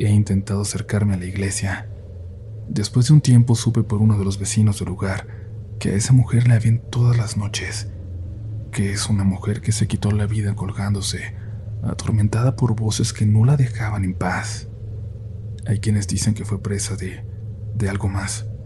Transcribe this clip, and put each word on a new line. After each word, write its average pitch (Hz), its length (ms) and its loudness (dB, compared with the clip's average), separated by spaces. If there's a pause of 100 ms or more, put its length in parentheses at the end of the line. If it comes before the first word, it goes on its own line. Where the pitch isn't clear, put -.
he 104 60 4
intentado 101 520 2
acercarme 104 520 0
a - 20 0
la 90 80 -4
iglesia. 98 640 -4 (800)
Después 120 400 2
de 151 60 10
un 151 60 10
tiempo 120 360 6
supe 113 260 2
por 104 180 0
uno 107 160 6
de 98 80 0
los 98 140 -2
vecinos 104 400 2
del 87 100 -4
lugar 92 380 -4 (540)
que 98 100 -2
a 92 40 0
esa 110 180 2
mujer 120 340 4
la 117 140 6
ven 113 200 4 (100)
todas 120 260 4
las 113 200 -2
noches, - 520 -6 (840)
que 98 220 -2
es - 160 -4
una 101 160 2
mujer 98 380 0
que 110 100 0
se 107 160 2
quitó 104 240 0
la 104 140 2
vida 104 280 0
colgándose, - 800 -4 (480)
atormentada 110 720 2
por 117 220 2
voces 110 360 0
que 110 140 2
no 107 180 6
la 139 120 6
dejaban 107 480 0
en 90 100 -2
paz. 92 540 -4 (1000)
Hay 104 140 0
quienes 104 260 2
dicen 104 260 0
que 104 120 -4
fue 101 180 -4
presa 101 320 -4
de, - 300 -8 (500)
de 98 160 0
algo 98 180 -2
más 98 380 -4 (200)